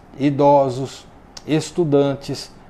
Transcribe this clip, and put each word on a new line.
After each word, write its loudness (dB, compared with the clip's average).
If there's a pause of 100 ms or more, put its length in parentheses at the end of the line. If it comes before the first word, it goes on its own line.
(180)
idosos, 0 (400)
estudantes, -2 (180)